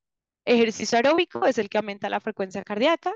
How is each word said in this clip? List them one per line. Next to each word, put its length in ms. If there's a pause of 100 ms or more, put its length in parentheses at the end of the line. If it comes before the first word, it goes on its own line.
(440)
ejercicio 540
aeróbico 480
es 120
el 100
que 100
aumenta 320
la 100
frecuencia 440
cardíaca, 500